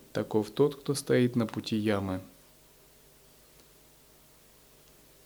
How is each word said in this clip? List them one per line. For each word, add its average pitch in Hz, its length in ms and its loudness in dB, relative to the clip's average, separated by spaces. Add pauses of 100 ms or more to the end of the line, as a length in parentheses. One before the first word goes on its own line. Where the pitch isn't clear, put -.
(120)
Таков 107 380 -2
тот, 147 260 2
кто - 200 -4
стоит 123 400 2
на 117 100 2
пути - 300 -4
ямы. 101 460 0 (3000)